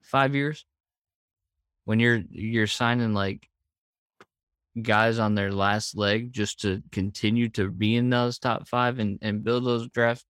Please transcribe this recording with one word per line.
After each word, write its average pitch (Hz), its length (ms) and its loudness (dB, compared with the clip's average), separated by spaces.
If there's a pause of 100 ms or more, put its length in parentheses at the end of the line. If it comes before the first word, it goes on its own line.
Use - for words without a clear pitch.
Five 135 320 0
years? 143 300 -4 (1200)
When 110 160 2
you're, 117 300 4
you're 110 360 -2
signing, 117 460 0
like, 98 360 -2 (1300)
guys 110 380 4
on 107 160 2
their 98 180 0
last 101 440 0
leg 107 360 0
just 107 280 -4
to 101 220 -2 (100)
continue 107 580 0
to 98 200 -2
be 107 260 0
in 120 140 0
those 123 280 0
top - 300 -2
five 123 300 0
and, 104 220 -2
and 104 240 -4
build 123 220 0
those 120 240 -2
draft 120 400 0